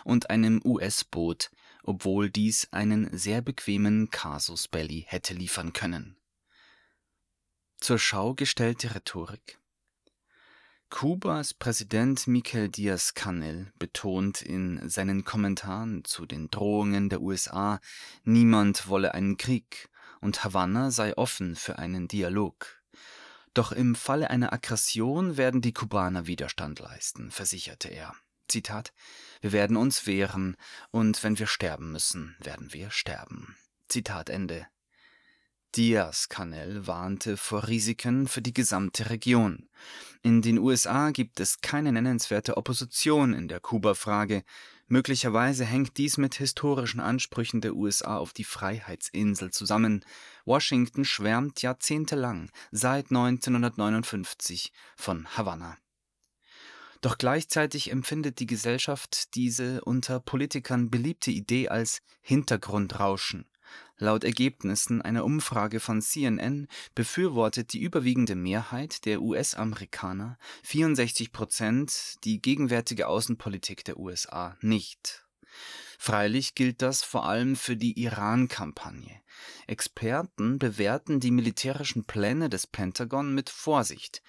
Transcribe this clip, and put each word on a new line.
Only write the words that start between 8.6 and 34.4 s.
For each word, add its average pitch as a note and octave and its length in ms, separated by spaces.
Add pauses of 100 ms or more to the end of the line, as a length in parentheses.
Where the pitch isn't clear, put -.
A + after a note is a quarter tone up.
Rhetorik. - 640 (1300)
Kubas D3+ 640
Präsident A#2 720
Miguel A#2+ 400
Díaz-Canel F2+ 1120
betont F#2+ 640
in F#2 440
seinen G2 380
Kommentaren G2+ 800
zu E2 220
den D#2 240
Drohungen G2+ 580
der G2 120
U F#2+ 100
S F2+ 160
A, G2+ 320 (440)
niemand A2+ 640
wolle F#2+ 280
einen G2 220
Krieg - 520 (300)
und G2+ 240
Havanna G2 480
sei A2 260
offen F#2 380
für - 240
einen F2+ 280
Dialog. G2 760 (720)
Doch A#2 160
im B2 240
Falle C#3+ 340
einer B2 240
Aggression C3 800
werden B2+ 260
die A#2 120
Kubaner F#2 540
Widerstand D2+ 500
leisten, - 540
versicherte - 560
er. D#2+ 260 (340)
Zitat, G#2+ 460 (460)
„Wir G2+ 140
werden G#2 240
uns B2+ 280
wehren F#2+ 500 (360)
und A2 320
wenn G#2+ 160
wir G#2+ 80
sterben D#2+ 440
müssen, D#2+ 480
werden C#2 340
wir F#2 180
sterben.“ - 640 (320)
Zitat G#2 420
Ende. E2+ 380 (1080)